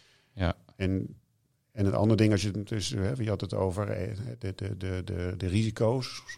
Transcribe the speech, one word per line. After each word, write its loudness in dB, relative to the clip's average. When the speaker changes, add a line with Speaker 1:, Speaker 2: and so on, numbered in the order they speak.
Speaker 1:
Ja. 0
Speaker 2:
En, 0
en 0
het 4
andere 6
ding, 6
als 4
je 0
het -4
dus, -4
hè, 0
je -2
had -2
het -6
over, 0
eh, -4
de, -6
de, -6
de, -4
de, -4
de -2
risico's, 0